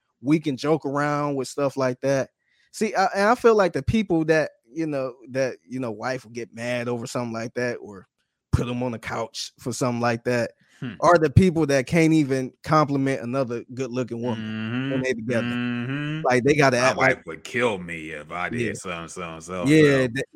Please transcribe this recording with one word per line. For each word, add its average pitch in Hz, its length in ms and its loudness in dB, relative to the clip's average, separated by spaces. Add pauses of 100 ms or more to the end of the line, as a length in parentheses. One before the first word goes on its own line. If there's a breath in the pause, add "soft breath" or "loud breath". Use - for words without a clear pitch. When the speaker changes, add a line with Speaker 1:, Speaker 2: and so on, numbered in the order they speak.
(220)
Speaker 1:
We 151 180 2
can 139 160 -2
joke 147 300 0
around 147 500 0
with 127 120 -4
stuff 139 300 -2
like 127 240 0
that. 135 280 0 (420)
See, - 220 -2
I, 185 200 4
and 202 160 2
I 240 60 4
feel 226 180 6
like 185 180 4
the - 100 -4
people 180 440 0
that, 156 240 2 (200)
you 160 160 -6
know, 135 280 -4 (160)
that, 123 260 -2 (100)
you 123 140 -8
know, 117 120 -4
wife 123 320 -8
will 113 80 -20
get 117 220 -12
mad 120 340 -4
over 120 180 -4
something 120 260 -6
like 113 220 -8
that 123 220 -4
or 101 300 -18 (460)
put - 160 0
'em 123 140 -4
on 123 100 -2
the 113 60 -8
couch - 600 -8
for 123 140 -6
something 120 280 -2
like 117 240 0
that 120 280 0 (280 soft breath)
Speaker 2:
Hmm. 117 200 -10
Speaker 1:
are 170 180 6
the 151 120 4
people 165 360 4
that 135 200 2
can't 160 260 4
even 135 400 2 (100)
compliment 139 600 2
another 120 420 -2 (100)
good-looking 123 480 -4
woman 113 200 -4
Speaker 2:
Mm-hmm. 113 500 -4
Speaker 1:
when 131 100 -2
they 131 120 0
together. 117 320 -2
Speaker 2:
Mm-hmm. 123 800 -4
Speaker 1:
Like, 123 200 4
they 147 100 4
gotta 139 240 4
Speaker 2:
My 127 100 4
Speaker 1:
act 120 100 2
like 131 180 4
Speaker 2:
wife - 100 -20
would 80 180 -12
kill 117 340 -2
me 82 320 -10
if 76 200 -12
I 87 200 -6
did 80 100 -4
Speaker 1:
Yeah. 78 140 -2
Speaker 2:
something, 85 340 -10
something, 82 320 -12
something, 90 280 -4
Speaker 1:
Yeah, 156 140 6 (200)
Speaker 2:
something. 117 120 -4 (220)